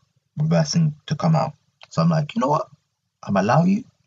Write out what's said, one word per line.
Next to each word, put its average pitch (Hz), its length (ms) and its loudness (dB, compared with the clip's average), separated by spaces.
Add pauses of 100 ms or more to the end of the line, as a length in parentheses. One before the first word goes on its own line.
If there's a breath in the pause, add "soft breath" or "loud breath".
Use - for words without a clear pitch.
(380)
reversing 160 580 0 (100)
to 156 100 -6
come 160 220 0
out. - 160 -4 (340)
So - 140 -4
I'm - 80 2
like, 156 260 -2
"You 113 60 -2
know 127 80 0
what? - 180 -2 (560)
I'm 101 140 -4
allow 123 260 2
you, 196 220 0 (200)